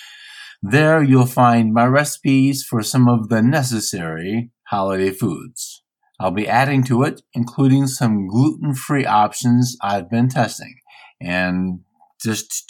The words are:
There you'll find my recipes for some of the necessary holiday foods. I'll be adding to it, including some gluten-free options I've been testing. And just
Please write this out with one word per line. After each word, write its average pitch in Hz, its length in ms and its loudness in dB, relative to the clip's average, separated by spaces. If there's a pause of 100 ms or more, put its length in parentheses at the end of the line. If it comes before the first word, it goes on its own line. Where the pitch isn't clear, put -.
(600)
There 156 420 4
you'll 131 220 6
find 117 480 2
my 117 120 4
recipes 135 760 0
for 117 180 -4
some 127 260 2
of 110 220 2
the 113 120 2
necessary 110 1080 -2 (180)
holiday 95 440 -2
foods. - 720 -8 (380)
I'll - 120 -2
be 104 160 -4
adding 135 380 2
to 123 180 0
it, - 180 -4 (120)
including 135 540 0
some 110 400 -2
gluten-free 139 800 -2
options 120 760 0
I've 98 280 -4
been 120 200 0
testing. - 460 -4 (440)
And 90 600 -4 (440)
just - 460 -6